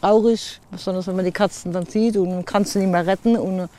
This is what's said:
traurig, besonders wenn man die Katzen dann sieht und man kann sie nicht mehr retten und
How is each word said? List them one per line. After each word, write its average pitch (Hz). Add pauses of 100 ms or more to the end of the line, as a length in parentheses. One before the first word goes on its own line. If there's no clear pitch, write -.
traurig, 220 (120)
besonders 185
wenn 185
man 185
die 180
Katzen 175
dann 175
sieht 214
und 185
man 180
kann 202
sie 196
nicht 190
mehr 175
retten 196
und 185